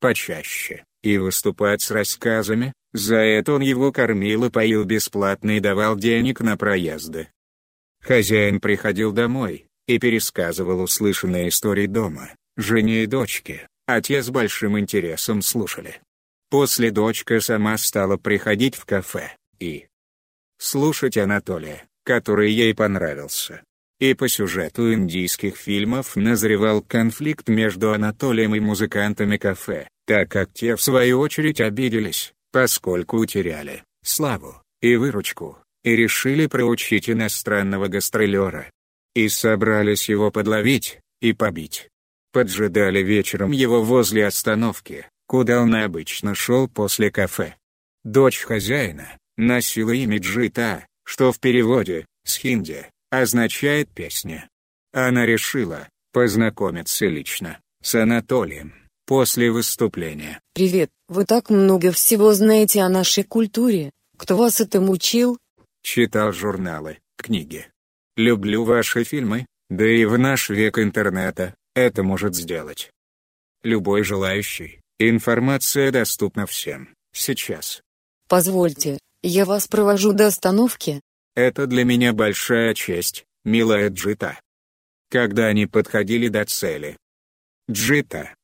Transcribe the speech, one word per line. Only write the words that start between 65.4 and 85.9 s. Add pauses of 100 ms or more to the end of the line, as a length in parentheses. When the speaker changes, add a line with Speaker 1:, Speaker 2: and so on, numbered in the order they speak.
Speaker 1:
Читал
журналы, (180)
книги. (500)
Люблю
ваши
фильмы, (220)
да
и
в
наш
век
интернета (200)
это
может
сделать (720)
любой
желающий. (180)
Информация
доступна
всем, (180)
сейчас. (460)
Speaker 2:
Позвольте, (240)
я
вас
провожу
до
остановки. (340)
Speaker 1:
Это
для
меня
большая
честь, (200)
милая
Джита. (720)
Когда
они
подходили